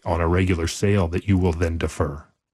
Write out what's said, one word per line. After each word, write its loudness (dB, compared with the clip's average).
on 0
a 2
regular 2
sale 0
that -4
you 4
will 2
then -2
defer. -4